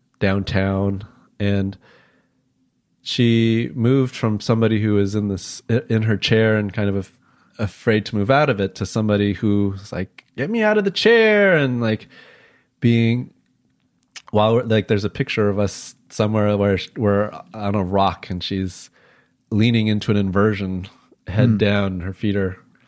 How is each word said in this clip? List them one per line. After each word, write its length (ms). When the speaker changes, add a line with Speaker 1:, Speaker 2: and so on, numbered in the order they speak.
Speaker 1:
downtown, 840
and 380
she 720
moved 400
from 240
somebody 420
who 140
was 200
in 120
this, 420
in 340
her 140
chair 400
and 160
kind 160
of 60
af-, 240
afraid 480
to 80
move 160
out 180
of 100
it, 160
to 100
somebody 480
who 380
was 200
like, 340
"Get 140
me 140
out 160
of 60
the 60
chair," 640
and, 260
like, 260
being, 520
while 240
we're, 80
like, 240
there's 160
a 60
picture 400
of 100
us 340
somewhere 480
where 220
sh-, 180
we're 320
on 220
a 80
rock, 480
and 120
she's 460
leaning 360
into 220
an 80
inversion, 720
head 220
Speaker 2:
Hmm. 80
Speaker 1:
down, 420
her 140
feet 220
are, 220